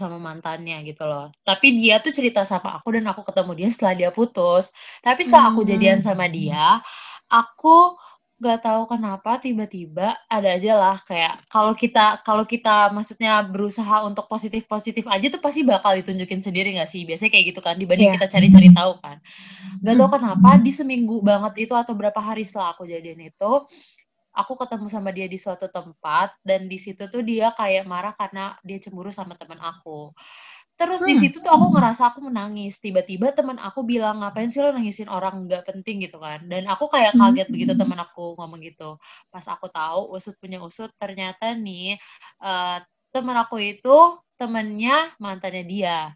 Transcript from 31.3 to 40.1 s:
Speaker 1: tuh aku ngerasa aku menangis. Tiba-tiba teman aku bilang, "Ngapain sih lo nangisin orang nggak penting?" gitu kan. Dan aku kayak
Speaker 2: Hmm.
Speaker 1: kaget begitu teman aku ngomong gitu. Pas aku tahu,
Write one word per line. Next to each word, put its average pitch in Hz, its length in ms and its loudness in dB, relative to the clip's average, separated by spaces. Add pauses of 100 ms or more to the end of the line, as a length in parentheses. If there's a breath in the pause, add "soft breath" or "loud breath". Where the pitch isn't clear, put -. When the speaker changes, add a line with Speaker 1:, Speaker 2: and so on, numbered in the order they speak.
Speaker 1:
tuh 339 80 2
aku 349 240 6
ngerasa 240 380 2
aku 269 120 -20
menangis. 208 540 -10
Tiba-tiba 190 560 -2
teman 262 240 -2
aku 226 240 -10
bilang, 220 380 -2
"Ngapain 220 280 -6
sih 269 140 -6
lo 285 80 0
nangisin 214 400 -8
orang 190 340 -8
nggak 180 220 -6
penting?" 190 380 -12
gitu 175 120 -20
kan. 156 300 -14
Dan 185 180 -8
aku 240 220 -4
kayak 240 240 2
Speaker 2:
Hmm. 240 80 4
Speaker 1:
kaget 254 320 4
begitu 240 240 -4
teman 185 240 -2
aku 170 380 -14
ngomong 165 260 -16
gitu. 156 320 -18 (320 soft breath)
Pas 180 180 -20
aku 180 220 -14
tahu, 165 480 -6